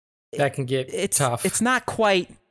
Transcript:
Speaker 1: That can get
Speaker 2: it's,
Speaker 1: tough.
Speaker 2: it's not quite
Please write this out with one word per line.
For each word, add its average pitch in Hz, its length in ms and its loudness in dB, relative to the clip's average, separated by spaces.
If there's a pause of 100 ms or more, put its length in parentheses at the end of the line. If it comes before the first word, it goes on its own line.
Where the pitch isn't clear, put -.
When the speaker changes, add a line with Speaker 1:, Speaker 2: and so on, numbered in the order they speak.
(380)
Speaker 1:
That 143 160 0
can 135 120 -4
get 131 280 -2
Speaker 2:
it's, - 240 0
Speaker 1:
tough. 120 280 0
Speaker 2:
it's - 160 0
not 247 240 2
quite 196 440 2 (220)